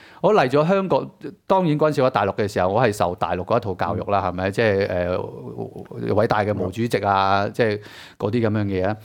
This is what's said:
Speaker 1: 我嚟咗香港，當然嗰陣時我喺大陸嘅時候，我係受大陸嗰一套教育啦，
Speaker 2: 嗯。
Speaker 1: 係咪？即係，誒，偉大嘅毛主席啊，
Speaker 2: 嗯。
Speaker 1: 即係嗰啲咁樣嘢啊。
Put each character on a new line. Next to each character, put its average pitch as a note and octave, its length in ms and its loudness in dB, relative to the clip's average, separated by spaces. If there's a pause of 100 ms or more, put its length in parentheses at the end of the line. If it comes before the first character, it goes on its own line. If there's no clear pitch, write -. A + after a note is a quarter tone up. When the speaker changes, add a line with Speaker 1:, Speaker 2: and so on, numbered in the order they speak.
(220)
Speaker 1:
我 G3 120 4
嚟 D3+ 160 4
咗 C#3+ 180 4
香 G3 200 0
港， C#3 200 0 (380)
當 F#3+ 220 2
然 D3+ 100 2
嗰 D#3 140 2
陣 C#3+ 40 -2
時 C#3+ 60 0
我 B2+ 80 4
喺 - 40 -10
大 G#2 120 2
陸 G2 100 0
嘅 G#2+ 120 0
時 G2 120 -2
候， F#2 100 4
我 G#2+ 120 2
係 A#2 100 4
受 F2 220 0
大 F2+ 220 -2
陸 F2+ 80 -4
嗰 A2 140 0
一 - 20 2
套 G2 160 -6
教 F2 220 -4
育 F2 120 -4
啦， G2+ 160 2
Speaker 2:
嗯。 F2+ 60 -2
Speaker 1:
係 - 20 -6
咪？ F#2+ 180 -4
即 A2 120 -2
係， G2 240 2
誒， A2 1300 -6
偉 G#2 140 2
大 A2 160 2
嘅 G#2 100 0
毛 F#2 180 -2
主 A2 140 -4
席 A#2 200 0
啊， G2 400 2
Speaker 2:
嗯。 G#2 80 -6
Speaker 1:
即 B2 100 0
係 G#2 160 0 (380)
嗰 G#2+ 140 -2
啲 A2+ 160 2
咁 - 20 -
樣 G#2+ 160 0
嘢 F#2+ 220 0
啊。 G#2+ 180 -2